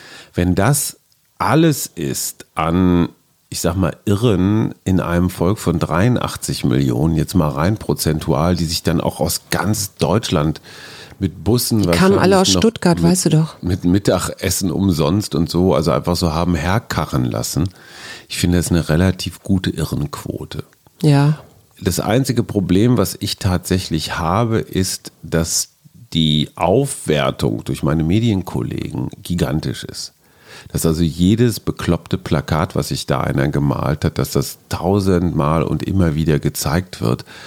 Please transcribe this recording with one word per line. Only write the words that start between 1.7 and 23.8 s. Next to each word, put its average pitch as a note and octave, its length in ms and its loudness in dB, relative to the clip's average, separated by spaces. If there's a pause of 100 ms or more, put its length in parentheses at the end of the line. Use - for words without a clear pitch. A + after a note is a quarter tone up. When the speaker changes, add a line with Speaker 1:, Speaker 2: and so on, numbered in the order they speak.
Speaker 1:
ist - 500 -6 (100)
an, F2 520 2 (420)
ich - 120 -8
sag E2+ 140 0
mal, F2+ 200 0 (100)
Irren G2+ 680 2 (100)
in F#2 160 2
einem F2 300 0
Volk F2+ 300 0
von E2 180 -2
dreiundachtzig E2 880 0
Millionen, C2+ 500 2
jetzt D#2 200 -2
mal D#2 140 4
rein D#2+ 280 0
prozentual, D#2+ 760 0
die E2+ 100 0
sich D#2+ 160 -4
dann E2 180 0
auch - 200 -4
aus - 220 -2 (100)
ganz G2 440 -2
Deutschland D#2 640 0 (600)
mit F2 240 -4
Bussen A2 400 2
Speaker 2:
Die F2+ 60 0
kamen F#3 280 4
alle F#3+ 180 4
Speaker 1:
wahrscheinlich - 20 4
Speaker 2:
aus F#3+ 180 2
Speaker 1:
noch F3 60 2
Speaker 2:
Stuttgart, F#3 380 2
Speaker 1:
mit, E3+ 120 4
Speaker 2:
weißt F#3 140 0
du F3 40 4
doch. D#3 320 2
Speaker 1:
mit F2+ 240 -2
Mittagessen F#2 840 0
umsonst E2+ 640 0
und E2 160 0
so, F2 240 4
also D#2+ 160 2
einfach D2 240 0
so E2 180 0
haben E2+ 220 0
herkarren D#2 680 -2
lassen. B1 440 -2 (580)
Ich - 120 -8
finde, F2 180 4
das E2 100 0
ist - 40 0
eine E2 180 0
relativ F2+ 540 0
gute F#2 260 0
Irrenquote. - 920 -6 (400)
Speaker 2:
Ja. D3 340 4 (420)
Speaker 1:
Das F#2 200 -2
einzige A#2+ 440 0
Problem, G2+ 540 2
was F#2+ 220 0
ich - 180 -6
tatsächlich F2+ 800 -2